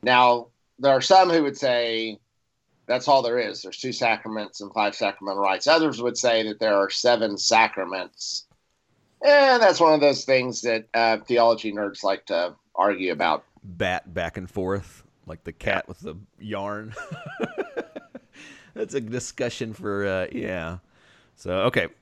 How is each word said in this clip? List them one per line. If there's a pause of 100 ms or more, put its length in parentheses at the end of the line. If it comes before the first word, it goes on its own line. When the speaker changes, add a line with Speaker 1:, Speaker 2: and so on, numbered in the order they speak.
Speaker 1:
Now, (300)
there
are
some
who
would
say (680)
that's
all
there
is.
There's
two
sacraments
and
five
sacramental
rites.
Others
would
say
that
there
are
seven
sacraments. (800)
And
that's
one
of
those
things
that,
uh,
theology
nerds
like
to (200)
argue
about. (200)
Speaker 2:
Bat
back
and
forth, (240)
like
the
cat
Speaker 1:
Yeah.
Speaker 2:
with
the (220)
yarn. (920)
<laughs>
That's
a
discussion
for,
uh,
yeah. (580)
So, (100)
okay. (160)